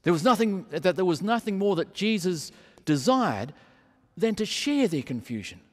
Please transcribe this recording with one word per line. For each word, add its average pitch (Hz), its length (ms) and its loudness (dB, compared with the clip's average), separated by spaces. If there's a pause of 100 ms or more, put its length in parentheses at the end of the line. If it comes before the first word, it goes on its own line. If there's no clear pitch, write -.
There 175 100 2
was 160 120 2
nothing, 220 460 2
that 165 260 0
there 185 80 0
was 165 180 2
nothing 214 360 -2
more 196 180 2
that - 180 -4
Jesus 185 580 -2 (320)
desired 147 680 0 (600)
than 220 180 0
to 220 100 -4
share 285 440 0
their 151 140 -2
confusion 107 580 -8 (120)